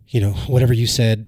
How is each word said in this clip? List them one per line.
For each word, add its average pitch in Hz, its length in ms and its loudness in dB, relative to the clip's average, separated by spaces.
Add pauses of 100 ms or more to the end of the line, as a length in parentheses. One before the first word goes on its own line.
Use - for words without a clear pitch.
you 123 140 -2
know, 101 120 0
"Whatever 127 400 0
you 117 120 0
said 110 420 -2